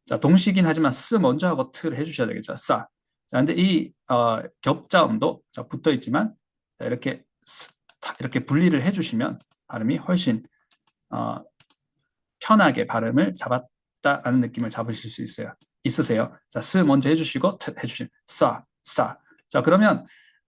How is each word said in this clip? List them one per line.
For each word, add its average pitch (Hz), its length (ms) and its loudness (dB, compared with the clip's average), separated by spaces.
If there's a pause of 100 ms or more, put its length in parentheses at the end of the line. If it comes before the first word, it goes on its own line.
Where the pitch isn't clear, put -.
자, 120 140 -4
동시긴 185 460 4
하지만 156 260 2
스 - 240 -2
먼저 156 320 2
하고 135 240 -2
트를 156 260 -6
해주셔야 143 300 -4
되겠죠. - 280 -10
싸. 110 320 -2 (400)
자, - 100 -6
근데 147 180 2
이, 175 380 2 (160)
어, 117 320 2 (200)
격자음도, 135 800 0 (100)
자, - 160 -14
붙어 151 240 -2
있지만, 147 420 -2 (460)
자, 117 80 -8
이렇게 127 360 -6 (220)
스, - 280 -14 (280)
타, - 180 -10
이렇게 127 240 -6
분리를 151 380 2
해주시면 143 560 -2 (300)
발음이 113 300 -2
훨씬, 180 460 0 (680)
어, - 320 -6 (960)
편하게 175 480 4
발음을 120 460 0
잡았다라는 - 1080 -2
느낌을 113 300 -4
잡으실 110 400 -8
수 - 100 -12
있어요. - 320 -10 (300)
있으세요. 117 520 0 (140)
자, - 100 -10
스 151 200 0
먼저 139 300 4
해주시고 160 500 0
트 - 180 -10
해주시면 - 320 -10 (160)
싸, - 380 -2 (200)
싸. - 340 -4 (320)
자, 135 120 0
그러면, 190 440 4 (420)